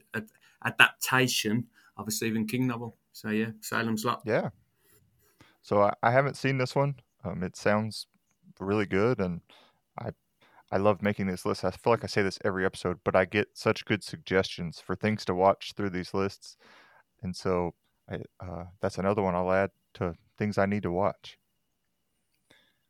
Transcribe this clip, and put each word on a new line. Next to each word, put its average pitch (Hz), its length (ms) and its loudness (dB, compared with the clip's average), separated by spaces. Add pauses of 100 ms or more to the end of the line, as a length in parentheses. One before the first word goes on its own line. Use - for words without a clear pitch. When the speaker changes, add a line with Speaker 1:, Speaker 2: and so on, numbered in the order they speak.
(140)
Speaker 1:
ad-, 110 160 -8 (360)
adaptation 123 1000 2 (300)
of 104 100 -10
a 107 40 -4
Stephen 110 360 -2
King 127 200 0
novel. 117 300 -6 (160)
So, - 160 -10
yeah, 110 220 0 (100)
Salem's 113 440 -2
Lot. 123 200 -2
Speaker 2:
Yeah. 123 240 0 (1120)
So 104 200 4
I, 101 200 6
I 113 100 6
haven't 135 260 2
seen 135 200 0
this 127 180 -2
one. 139 200 2 (280)
Um, 85 200 -6
it 92 120 -6
sounds 107 520 -2 (520)
really 101 260 0
good, 104 340 2
and 90 220 -2 (580)
I, - 100 -8 (600)
I 113 60 2
love 98 240 4
making 101 260 0
this 90 180 -4
list. 98 200 -2
I 92 60 0
feel - 200 0
like 117 120 2
I 101 40 -6
say 104 160 2
this 95 200 -2
every 92 220 0
episode, 90 380 -4
but 95 120 2
I 95 100 6
get 101 280 0
such - 320 -2
good 107 180 -2
suggestions 92 760 -2
for - 160 -6
things 107 300 -2
to 92 100 0
watch 95 400 4
through 101 160 -4
these 90 220 -6
lists. - 440 -4 (640)
And 90 140 -8
so 90 400 -2 (340)
I, 98 120 -8 (180)
uh, 87 260 -12 (140)
that's - 180 -4
another 101 240 0
one 92 140 0
I'll 90 160 0
add 98 200 2 (240)
to 87 200 -4 (220)
things 104 200 -2
I 101 80 4
need 101 180 -2
to 87 80 -4
watch. 90 460 -2 (1500)